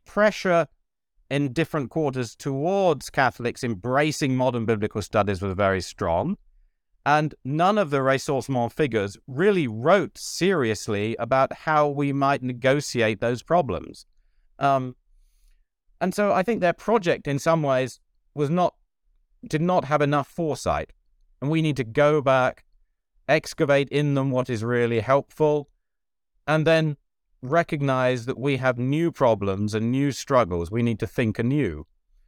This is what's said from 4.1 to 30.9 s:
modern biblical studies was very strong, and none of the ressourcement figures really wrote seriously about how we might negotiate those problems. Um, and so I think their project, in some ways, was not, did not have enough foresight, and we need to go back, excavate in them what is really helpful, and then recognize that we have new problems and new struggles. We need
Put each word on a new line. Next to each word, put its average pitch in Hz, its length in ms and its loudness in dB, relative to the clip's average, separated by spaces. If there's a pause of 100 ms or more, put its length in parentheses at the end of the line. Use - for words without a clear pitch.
modern 123 300 0
biblical 107 340 -2
studies 101 400 0
was 98 140 -4
very 98 260 2
strong, 95 560 -2 (680)
and 151 280 0 (100)
none 170 340 0
of 190 100 0
the 139 100 0
ressourcement 131 720 -2
figures 110 440 -2 (100)
really 175 400 0
wrote 131 520 0
seriously 113 1000 -2
about 131 340 0
how 151 360 0
we 143 240 -2
might 139 300 0
negotiate 127 800 0
those 120 220 -2
problems. 139 640 -2 (540)
Um, 135 380 0 (1040)
and 185 140 -2
so 208 180 2
I 185 100 2
think 220 180 -2
their 175 120 2
project, 175 560 0
in 139 100 -2
some 165 240 0
ways, 131 380 -2 (340)
was 143 160 -2
not, 175 240 0 (720)
did 156 160 -2
not 175 220 2
have 147 180 0
enough 143 260 0
foresight, 120 640 -4 (480)
and 139 100 -2
we 160 120 2
need 156 140 0
to 135 80 -2
go 147 360 2
back, 131 440 2 (640)
excavate 143 600 2
in 143 240 0
them 139 160 0
what 127 200 -2
is 110 140 -4
really 117 360 0
helpful, 139 680 0 (800)
and 156 200 2
then 160 300 4 (440)
recognize 131 840 0
that 127 120 -6
we 135 180 -2
have 127 220 0
new 147 340 0
problems 101 600 0
and 113 200 0
new 139 180 0
struggles. 90 600 0
We 117 100 0
need 117 160 0